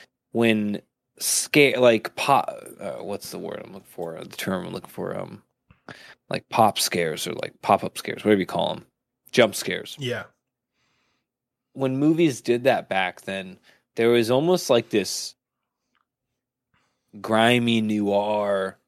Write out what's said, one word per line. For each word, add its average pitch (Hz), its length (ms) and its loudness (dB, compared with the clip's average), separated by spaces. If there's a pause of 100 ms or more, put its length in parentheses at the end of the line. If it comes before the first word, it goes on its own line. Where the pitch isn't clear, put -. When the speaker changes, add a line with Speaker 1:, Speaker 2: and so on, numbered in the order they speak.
(320)
Speaker 1:
when 107 480 0 (380)
scare, - 600 2
like, 117 360 4
pop, - 320 2 (320)
uh, 95 120 -8 (100)
what's 98 280 -10
the 92 80 -12
word - 260 -10
I'm - 80 -18
looking 95 160 -20
for? 82 340 -10
The - 140 -16
term 90 300 -6
I'm 90 60 -10
looking 95 160 -12
for, 95 300 -8
um, 95 240 -12 (880)
like, - 180 -8
pop 107 300 4
scares 80 480 -2
or, 85 60 -8
like, - 280 -10
pop-up - 380 0
scares, - 260 -10
whatever 104 160 6
you 87 60 -2
call 80 300 -4
'em, - 100 -18 (460)
jump 113 220 4
scares. - 440 -8
Speaker 2:
Yeah. 120 260 -8 (1500)
Speaker 1:
When 131 260 -2
movies 156 420 2
did 120 240 0
that 120 240 2
back 92 340 -4
then, 92 360 -10 (380)
there 117 140 4
was 120 200 4
almost, 160 400 2
like, 117 200 2
this - 440 -4 (1900)
grimy 117 600 4
noir 101 1080 0